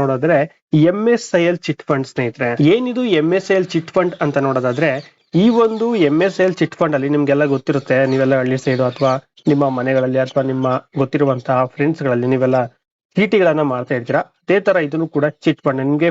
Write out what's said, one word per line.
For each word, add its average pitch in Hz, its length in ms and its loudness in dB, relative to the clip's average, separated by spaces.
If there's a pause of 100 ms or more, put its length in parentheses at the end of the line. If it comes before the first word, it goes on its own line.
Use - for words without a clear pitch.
ನೋಡಿದ್ರೆ 139 360 0 (540)
ಎಂ 196 80 -4 (140)
ಎಸ್ 233 140 -2 (120)
ಐ - 100 4
ಎಲ್ 175 180 -2
ಚಿಟ್ - 220 -8
ಫಂಡ್ 135 220 -2
ಸ್ನೇಹಿತರೆ. 123 380 -4 (240)
ಏನಿದು 247 300 -2 (180)
ಎಂ 160 160 0
ಎಸ್ 190 160 -6
ಐ 190 60 4
ಎಲ್ 180 140 -4
ಚಿಟ್ 165 240 -4
ಫಂಡ್ 180 180 0 (100)
ಅಂತ 143 120 -2 (100)
ನೋಡೋದಾದ್ರೆ 127 420 0 (540)
ಈ 220 40 4 (180)
ಒಂದು 220 220 -2 (220)
ಎಂ 151 80 2 (100)
ಎಸ್ 185 140 -4
ಐ 185 60 6
ಎಲ್ 180 140 -2
ಚಿಟ್ - 200 -2
ಫಂಡ್ 156 160 0
ಅಲ್ಲಿ 139 200 -2
ನಿಮ್ಗೆಲ್ಲ 143 380 2
ಗೊತ್ತಿರುತ್ತೆ, 135 440 -2 (140)
ನೀವೆಲ್ಲ 131 280 2
ಹಳ್ಳಿ 127 240 -2
ಸೈಡ್ 131 240 0
ಅಥವಾ 131 240 0 (380)
ನಿಮ್ಮ 143 180 2 (100)
ಮನೆಗಳಲ್ಲಿ 131 460 0
ಅಥವಾ 135 260 -2
ನಿಮ್ಮ 131 280 -2 (240)
ಗೊತ್ತಿರುವಂತಹ 131 720 0
ಫ್ರೆಂಡ್ಸ್ 151 320 -2
ಗಳಲ್ಲಿ 123 280 0
ನೀವೆಲ್ಲ 127 240 0 (580)
ಚೀಟಿಗಳನ್ನ 185 520 2
ಮಾಡ್ತಾ 123 280 -4
ಇರ್ತೀರಾ. 123 220 -2 (220)
ಅದೇ 185 240 0
ತರ 190 120 2 (100)
ಇದನ್ನು 156 260 -4
ಕೂಡ 147 120 0 (180)
ಚಿಟ್ 151 220 0
ಫಂಡ್, 135 200 -2
ನಿಮ್ಗೆ 151 260 0